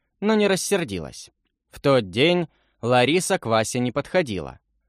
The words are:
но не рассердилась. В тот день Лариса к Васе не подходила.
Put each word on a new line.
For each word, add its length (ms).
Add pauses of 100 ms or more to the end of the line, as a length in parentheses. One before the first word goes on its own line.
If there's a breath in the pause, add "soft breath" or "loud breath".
(220)
но 120
не 140
рассердилась. 800 (400)
В 100
тот 300
день 380 (340)
Лариса 560
к 80
Васе 340
не 120
подходила. 680 (300)